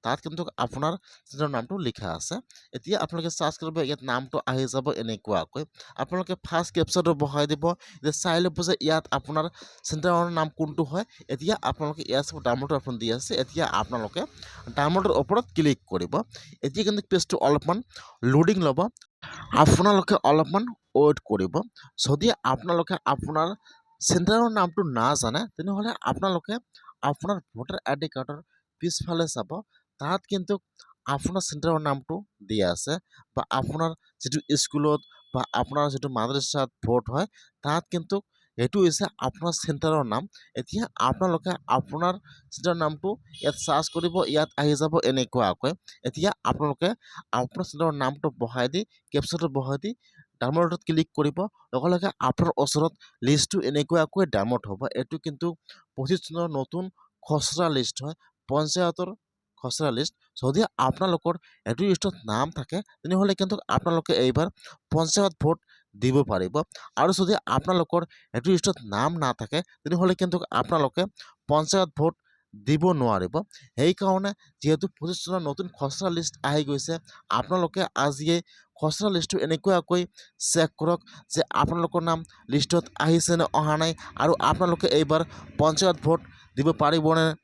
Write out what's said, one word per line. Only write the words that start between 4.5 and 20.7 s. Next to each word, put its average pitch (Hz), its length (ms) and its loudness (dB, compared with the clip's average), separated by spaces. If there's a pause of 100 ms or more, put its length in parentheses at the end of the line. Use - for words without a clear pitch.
আহি 131 140 0 (100)
যাব 135 120 -2 (160)
এনেকুৱাকৈ। 107 600 -4 (400)
আপোনালোকে 185 320 -4 (120)
ফাৰ্ষ্ট 165 300 -2
কেপচাটো 165 360 2 (100)
বহাই 147 300 0
দিব, 147 120 -4 (400)
যে 151 60 2 (120)
চাই 170 220 0
ল'ব 170 140 -2 (100)
যে 185 60 2 (120)
ইয়াত 160 180 2 (140)
আপোনাৰ 156 280 -4 (420)
চেণ্টাৰৰ 170 500 2
নাম 156 100 0 (100)
কোনটো 156 320 -2
হয়। 185 140 -4 (300)
এতিয়া 160 200 -2 (160)
আপোনালোকে 151 400 -6
ইয়াত 135 180 0
চাব 156 180 -12
ডাউনলোডৰ 135 320 0
অপশ্যন 127 240 -6
দি 117 140 -2
আছে, 131 160 -8 (100)
এতিয়া 147 240 -2 (140)
আপোনালোকে 214 420 -4 (540)
ডাউনলোডৰ 175 360 2 (100)
ওপৰত 214 240 0 (100)
ক্লিক 151 220 4 (140)
কৰিব। 87 220 -4 (520)
এতিয়া 143 200 -2
কিন্তু 208 240 0
পেজটো - 260 0 (100)
অলপমান 156 320 4 (560)
লোডিং 170 320 6
ল'ব, 135 140 2 (840)
আপোনালোকে 196 500 6 (160)
অলপমান 156 340 4 (340)